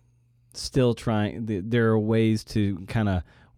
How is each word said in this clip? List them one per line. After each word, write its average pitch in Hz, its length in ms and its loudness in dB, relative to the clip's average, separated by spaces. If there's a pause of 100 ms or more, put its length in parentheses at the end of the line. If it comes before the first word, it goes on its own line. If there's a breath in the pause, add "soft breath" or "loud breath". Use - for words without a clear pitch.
(540)
still 123 400 0
trying, 107 540 -2
th-, 101 180 -4
there 117 240 2
are 110 100 4
ways 110 440 2
to 101 440 -2
kinda 101 360 0 (340 soft breath)